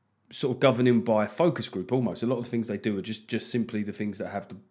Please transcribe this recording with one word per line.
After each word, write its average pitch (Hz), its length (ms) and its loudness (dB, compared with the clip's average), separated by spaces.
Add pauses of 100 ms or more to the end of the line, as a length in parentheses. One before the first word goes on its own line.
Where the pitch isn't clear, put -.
(320)
sort 127 240 -2
of - 40 -8
governing 123 420 6
by 107 240 2
a - 20 -2
focus 165 420 0
group 92 220 -6
almost. 117 320 0
A - 20 0
lot 123 120 0
of 120 60 -4
the 117 60 -10
things 117 180 -2
they 104 100 -4
do 104 200 -2
are 95 40 -4
just, 110 260 -10
just - 220 -4
simply 110 340 -2
the 101 100 -6
things 104 240 -6
that 92 120 -6
have 98 180 -8
the - 80 -16 (160)